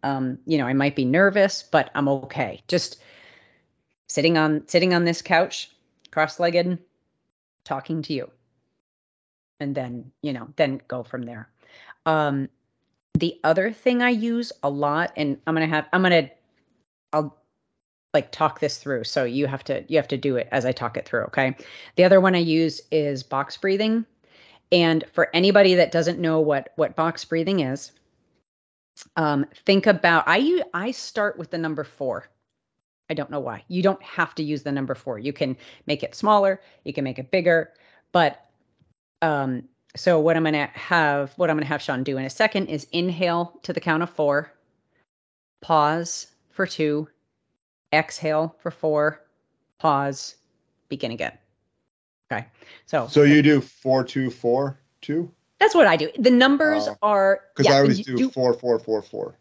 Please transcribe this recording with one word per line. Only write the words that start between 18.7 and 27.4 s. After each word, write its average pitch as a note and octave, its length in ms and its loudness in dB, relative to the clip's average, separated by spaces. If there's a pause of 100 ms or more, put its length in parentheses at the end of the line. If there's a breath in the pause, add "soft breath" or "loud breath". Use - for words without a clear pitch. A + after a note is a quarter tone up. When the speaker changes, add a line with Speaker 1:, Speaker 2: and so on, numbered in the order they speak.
Speaker 1:
through. C3 240 -6
So C3 200 -2
you C3 220 -2
have C3+ 200 -6
to, - 220 -6
you D#3 100 0
have C#3+ 100 0
to C#3 100 -4
do C3+ 200 -2
it A#2 140 -4
as B2+ 140 -2
I B2+ 60 0
talk A#2 260 -6
it - 80 -10
through, A#2 200 -4
okay? C3 300 -2 (400 loud breath)
The F3+ 100 6
other F#3+ 140 8
one F#3 140 4
I F3 60 2
use D#3+ 420 0 (100)
is D3 300 -2
box C#3 340 -6
breathing. A3 500 -2 (680 soft breath)
And E3 420 4
for - 200 2
anybody F#3+ 420 6
that E3 160 4
doesn't E3+ 280 0
know D#3+ 200 0
what, D3 360 0
what D3+ 200 -2
box E3 280 -2
breathing E3 360 -2